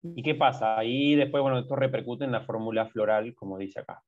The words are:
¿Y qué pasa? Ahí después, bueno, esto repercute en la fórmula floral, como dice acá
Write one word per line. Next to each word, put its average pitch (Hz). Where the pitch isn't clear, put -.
¿Y 127
qué 151
pasa? 123
Ahí 135
después, 139
bueno, 131
esto 131
repercute 127
en 131
la 110
fórmula 110
floral, 107
como 95
dice 98
acá -